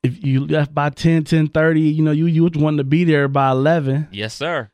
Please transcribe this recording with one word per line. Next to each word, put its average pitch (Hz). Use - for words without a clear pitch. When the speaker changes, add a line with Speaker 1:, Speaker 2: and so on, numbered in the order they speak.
Speaker 1:
If -
you 135
left 151
by 147
ten, 160
ten 156
thirty, 156
you 156
know, 156
you, 156
you 165
was 170
wanting 151
to 143
be 151
there 151
by 139
eleven. 143
Speaker 2:
Yes, 104
sir. 143